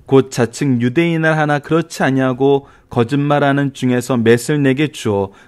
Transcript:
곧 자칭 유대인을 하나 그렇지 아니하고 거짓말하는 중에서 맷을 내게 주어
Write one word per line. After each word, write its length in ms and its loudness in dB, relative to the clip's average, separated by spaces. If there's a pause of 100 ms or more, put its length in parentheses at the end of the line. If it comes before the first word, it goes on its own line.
곧 240 4
자칭 500 -2
유대인을 560 0
하나 220 0
그렇지 460 -2
아니하고 640 0 (200)
거짓말하는 840 0
중에서 440 -2
맷을 460 2
내게 300 0
주어 400 -4 (160)